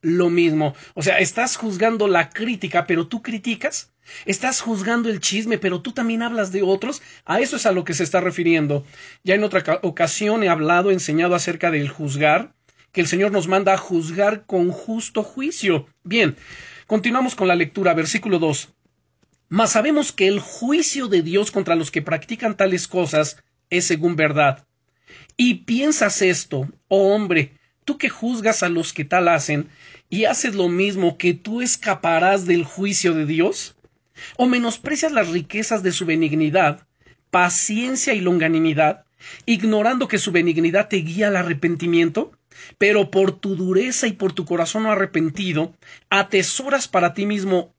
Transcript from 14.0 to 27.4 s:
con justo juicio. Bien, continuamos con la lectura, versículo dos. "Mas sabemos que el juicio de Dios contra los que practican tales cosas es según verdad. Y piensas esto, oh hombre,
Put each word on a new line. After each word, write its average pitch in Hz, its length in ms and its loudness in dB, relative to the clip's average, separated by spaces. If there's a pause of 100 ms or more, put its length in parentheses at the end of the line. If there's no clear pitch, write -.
con 180 240 2
justo 220 520 -6
juicio. 208 680 -2 (160)
Bien, 180 340 0 (500)
continuamos 240 480 0
con 185 140 0
la 175 60 4
lectura, 175 380 2
versículo 165 460 0
dos. 156 300 -2 (800)
"Mas 208 220 2
sabemos 294 420 2
que 190 140 2
el 202 120 2
juicio 277 680 -2
de 185 160 2
Dios 196 280 0
contra 170 240 0
los 160 160 -2
que 160 120 -2
practican 208 520 -4
tales 185 320 0
cosas 156 560 -2 (260)
es 175 160 0
según 170 300 0
verdad. 147 500 2 (680)
Y 247 300 0
piensas 240 560 0
esto, 143 480 0 (180)
oh 196 260 4
hombre, 175 380 0 (320)